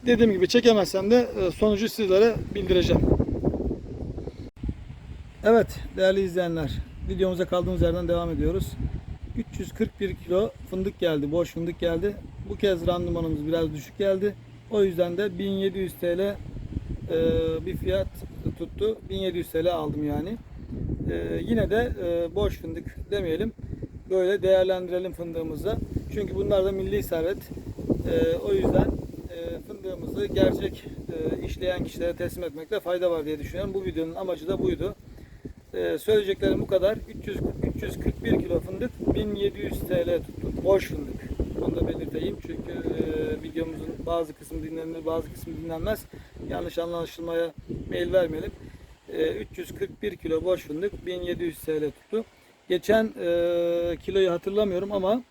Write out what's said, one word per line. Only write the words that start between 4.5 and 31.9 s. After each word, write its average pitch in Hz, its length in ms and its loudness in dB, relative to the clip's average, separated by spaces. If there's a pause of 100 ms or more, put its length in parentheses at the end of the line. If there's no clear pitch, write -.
Evet 220 240 8 (300)
değerli 190 240 6
izleyenler, 170 500 0 (380)
videomuza 185 360 2
kaldığımız 175 360 2
yerden 175 260 2
devam 170 220 2
ediyoruz. 160 360 0 (720)
Üç - 220 -8
yüz 185 120 -6
kırk - 280 -2
bir 190 160 -2
kilo 196 360 0 (180)
fındık 190 300 -4
geldi, 147 320 2
boş 165 220 0
fındık 165 260 -4
geldi. 170 360 0 (340)
Bu 202 60 -4
kez 180 320 2
randımanımız 170 600 0
biraz 160 260 2
düşük - 240 -10
geldi. 196 380 2 (360)
O 208 120 6
yüzden 175 340 2
de 185 220 0
bin 196 120 0
yedi 190 280 0
yüz 185 140 -2
T 175 240 0
L, 185 40 2
e, 202 140 0 (1300)
bir 180 120 -4
fiyat 190 300 0 (500)
tuttu. 214 400 -2 (120)
Bin 196 80 -4
yedi 185 200 0
yüz 165 140 -4
T 165 120 2
L 175 100 4
aldım 151 300 -2
yani. 151 340 -2 (720)
E, 85 360 -2
yine 226 220 4
de, 233 220 4 (120)
e, 170 320 0
boş 202 220 0
fındık - 540 -10
demeyelim. 196 400 0 (580)
Böyle 185 320 4
değerlendirelim 185 720 4
fındığımızı. 165 640 -4 (360)
Çünkü 190 220 -2
bunlar 196 300 4
da 196 60 2
milli 190 320 0
servet. 170 340 0 (720)
E, 165 240 4
o 202 180 0
yüzden, - 380 4 (440)
e, 170 320 -8
fındığımızı 185 580 -6
gerçek, - 600 2 (280)
e, 160 320 -4
işleyen 180 380 -2
kişilere 170 320 -4